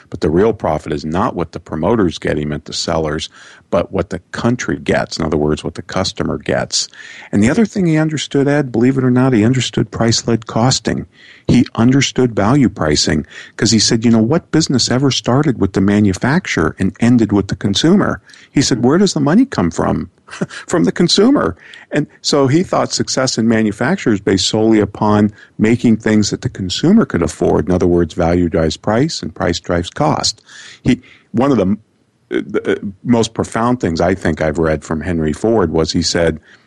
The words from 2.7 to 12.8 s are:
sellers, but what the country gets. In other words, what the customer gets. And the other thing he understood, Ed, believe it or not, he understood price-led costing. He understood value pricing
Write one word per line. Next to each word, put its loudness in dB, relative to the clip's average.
sellers, -4
but -2
what -4
the -10
country -4
gets. -4
In -2
other -2
words, 0
what -8
the -14
customer -4
gets. -4
And 2
the 4
other 2
thing -2
he 2
understood, 0
Ed, 0
believe 2
it 0
or 2
not, 2
he 4
understood 0
price-led -2
costing. -2
He 4
understood 2
value 2
pricing -2